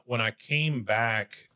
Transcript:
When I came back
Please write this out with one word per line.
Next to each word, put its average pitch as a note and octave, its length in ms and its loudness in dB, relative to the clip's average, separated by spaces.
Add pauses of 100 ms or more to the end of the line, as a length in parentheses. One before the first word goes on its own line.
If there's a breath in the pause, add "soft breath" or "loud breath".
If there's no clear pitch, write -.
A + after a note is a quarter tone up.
When A#2+ 160 0
I A2 100 2
came D3 520 -2
back A2 720 0